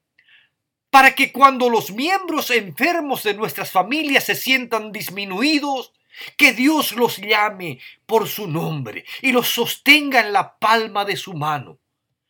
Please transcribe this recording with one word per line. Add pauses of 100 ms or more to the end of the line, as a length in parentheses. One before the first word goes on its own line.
(920)
para
que
cuando
los
miembros
enfermos
de
nuestras
familias
se
sientan
disminuidos, (440)
que
Dios
los
llame (260)
por
su
nombre (180)
y
los
sostenga
en
la
palma
de
su
mano. (520)